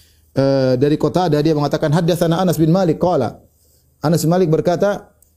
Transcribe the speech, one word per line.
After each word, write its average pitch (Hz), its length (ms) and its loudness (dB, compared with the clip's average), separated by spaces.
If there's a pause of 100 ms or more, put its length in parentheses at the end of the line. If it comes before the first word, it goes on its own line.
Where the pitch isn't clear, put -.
(340)
eh, 135 480 0
dari 147 160 2
Qatadah 151 480 0
dia 160 80 2
mengatakan, 147 400 -2
"Haddatsana 170 480 0
Anas 165 160 0
bin 160 160 2
Malik 180 240 0
qala." 160 400 -2 (640)
Anas 160 240 0
bin 165 80 2
Malik 180 160 2
berkata, 175 640 -2 (240)